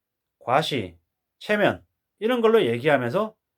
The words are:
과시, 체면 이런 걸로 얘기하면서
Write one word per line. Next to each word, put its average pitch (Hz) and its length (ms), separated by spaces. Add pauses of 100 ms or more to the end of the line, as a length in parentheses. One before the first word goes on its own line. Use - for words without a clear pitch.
(400)
과시, 123 580 (400)
체면 185 460 (340)
이런 233 220
걸로 226 240
얘기하면서 139 720 (220)